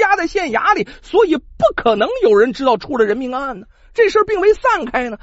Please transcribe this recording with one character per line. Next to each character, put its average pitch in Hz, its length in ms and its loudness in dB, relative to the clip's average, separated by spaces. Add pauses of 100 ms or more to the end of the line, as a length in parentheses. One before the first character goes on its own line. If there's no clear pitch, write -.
押 403 160 2
在 339 100 -2
县 349 240 -4
衙 381 240 0
里， 285 120 -4 (140)
所 415 240 2
以 311 120 0
不 - 260 -6 (120)
可 226 200 0
能 220 140 0 (120)
有 220 140 4
人 226 160 4
知 269 140 -8
道 247 120 4
出 262 200 -8
了 226 80 2
人 208 120 -2
命 254 140 -8
案 254 300 -8
呢。 - 60 -20 (280)
这 453 140 2
事 427 100 0
儿 415 60 2
并 427 160 -2
未 415 120 4
散 415 320 -2
开 247 240 -6
呢， 202 140 -12